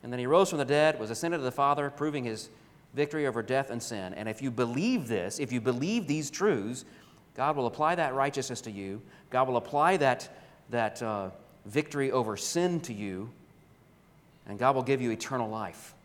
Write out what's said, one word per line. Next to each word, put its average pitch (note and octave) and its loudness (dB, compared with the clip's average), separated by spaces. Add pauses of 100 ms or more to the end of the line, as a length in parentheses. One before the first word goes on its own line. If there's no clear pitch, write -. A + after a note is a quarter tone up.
And A#2+ -8
then B2 -4
he B2 -2
rose F#3 6
from E3 -2
the C#3+ 2
dead, D3+ 4
was G#2+ -6
ascended E3+ -2
to C3+ -4
the B2+ 0
Father, C#3+ 2
proving D3 -2
his A2 -6 (460)
victory D3 0
over A#2 0
death C3 0
and A#2 -6
sin. F#2+ -6
And G#2+ -6
if A2 -6
you C3+ -2
believe B2+ 0
this, G2 -2
if C3 -4
you B2 0
believe C#3+ 0
these D3 -2
truths, B2+ -2 (480)
God C#3+ 0
will C3 0
apply D3+ 2
that C#3+ 0
righteousness C3+ -2
to A2+ -10
you. G2 -8 (280)
God C3 4
will B2 2
apply D3 4
that, C3+ 2 (400)
that, A#2 0
uh, G2+ -4 (340)
victory C#3 0
over A2 2
sin F3 0
to A#2 -10
you. G2+ -6 (1200)
And G2+ -10
God B2+ 6
will C3 2
give C3 2
you A#2 0
eternal A#2 -4
life. G#2+ -8 (120)